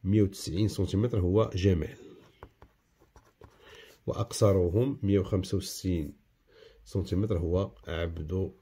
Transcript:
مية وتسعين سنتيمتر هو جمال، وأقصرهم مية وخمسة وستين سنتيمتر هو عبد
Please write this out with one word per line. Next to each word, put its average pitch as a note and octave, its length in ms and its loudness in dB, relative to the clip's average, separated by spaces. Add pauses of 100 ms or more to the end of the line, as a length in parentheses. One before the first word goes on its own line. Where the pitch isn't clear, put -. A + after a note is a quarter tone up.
مية G2+ 180 4
وتسعين F#2+ 460 0
سنتيمتر G2+ 520 0
هو F#2 360 2
جمال، F2+ 420 2 (2000)
وأقصرهم G#2 960 2
مية G2 160 4
وخمسة G2 380 -2
وستين F2+ 560 -4 (720)
سنتيمتر G2+ 520 -2
هو F2 340 0 (160)
عبد E2 640 -4 (100)